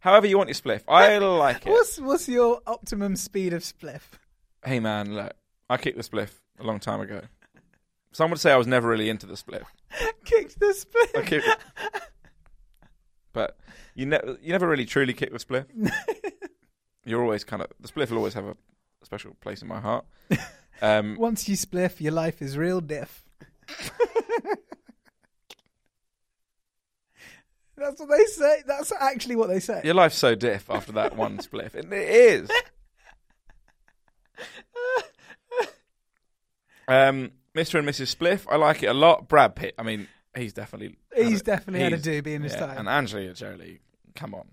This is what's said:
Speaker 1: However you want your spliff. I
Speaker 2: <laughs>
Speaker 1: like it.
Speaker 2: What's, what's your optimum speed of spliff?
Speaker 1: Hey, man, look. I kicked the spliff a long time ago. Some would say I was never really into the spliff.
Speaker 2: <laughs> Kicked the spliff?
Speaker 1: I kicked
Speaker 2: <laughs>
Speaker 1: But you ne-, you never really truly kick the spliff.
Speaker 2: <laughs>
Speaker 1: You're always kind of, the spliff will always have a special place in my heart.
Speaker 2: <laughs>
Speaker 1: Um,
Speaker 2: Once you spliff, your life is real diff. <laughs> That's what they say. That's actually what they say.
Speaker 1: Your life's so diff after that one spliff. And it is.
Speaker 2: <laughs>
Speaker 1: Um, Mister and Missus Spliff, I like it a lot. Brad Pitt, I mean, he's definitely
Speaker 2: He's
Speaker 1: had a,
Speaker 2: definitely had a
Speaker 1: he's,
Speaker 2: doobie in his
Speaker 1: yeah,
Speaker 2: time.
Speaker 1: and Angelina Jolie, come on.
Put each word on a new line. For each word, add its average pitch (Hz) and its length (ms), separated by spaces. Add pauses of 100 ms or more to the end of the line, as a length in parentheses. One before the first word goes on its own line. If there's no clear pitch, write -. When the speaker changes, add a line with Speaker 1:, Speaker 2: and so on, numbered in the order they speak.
Speaker 1:
However 202 260
you 196 120
want 190 100
your 143 60
spliff. 107 340
I 202 300
Speaker 2:
<laughs> - 0
Speaker 1:
like 165 480
it. - 40
Speaker 2:
What's, 440 300
what's 277 300
your 240 360
optimum 202 480
speed 185 380
of 170 100
spliff? 147 380 (640)
Speaker 1:
Hey, 127 160
man, 104 340
look. 101 200 (340)
I 127 80
kicked - 220
the 117 40
spliff 107 280 (280)
a - 60
long 107 160
time 104 220
ago. 101 180 (920)
Some 165 180
would 160 100
say 156 120
I 131 40
was 120 100
never 123 220
really 110 220
into 104 160
the 92 80
spliff. - 300 (280)
Speaker 2:
<laughs> 453 320
Kicked - 340
the 415 80
spliff? 415 520
Speaker 1:
I - 80
kicked - 200
Speaker 2:
<laughs> - 560 (1300)
Speaker 1:
But - 240 (360)
you 131 120
ne-, 147 120 (220)
you 160 120
never 180 140
really 139 200
truly 131 260
kick 131 180
the 120 80
spliff. 131 360
Speaker 2:
<laughs> - 1300
Speaker 1:
You're 113 180
always 107 220
kind 104 180
of, - 60 (120)
the - 80
spliff 139 220
will 113 80
always 104 160
have 101 120
a - 100 (480)
special 104 360
place - 220
in - 60
my 107 120
heart. 113 240 (260)
Speaker 2:
<laughs> 170 80 (420)
Speaker 1:
Um, 107 380
Speaker 2:
Once 226 300
you 196 80
spliff, 180 440
your 151 120
life 165 280
is 139 160
real 175 240
diff. 147 440 (420)
<laughs> - 100 (4000)
That's 285 240
what 302 100
they 311 160
say. 302 400
That's 277 260
actually 262 440
what 220 120
they 185 120
say. 208 240
Speaker 1:
Your 160 100
life's 175 240
so 123 160
diff 101 340
after 104 240
that 107 240
one 104 220
spliff. - 360
And - 180
it 202 160
is. 220 480
Speaker 2:
<laughs> 480 40 (4000)
Speaker 1:
Um, 135 420 (220)
Mister 160 220
and 147 80
Missus 139 300
Spliff, 180 360
I 143 60
like 151 260
it - 40
a 113 80
lot. 156 340
Brad 139 260
Pitt, - 240
I 113 40
mean, 107 260 (260)
he's 120 200
definitely 104 420 (180)
Speaker 2:
He's 226 120
Speaker 1:
had 214 140
a, - 40
Speaker 2:
definitely 190 360
had 175 120
a 165 40
Speaker 1:
he's, 151 100
Speaker 2:
doobie 151 280
in 147 60
his 147 140
Speaker 1:
yeah, - 120
Speaker 2:
time. 135 120
Speaker 1:
and 104 100
Angelina 101 460
Jolie, 90 460 (340)
come 110 200
on. - 180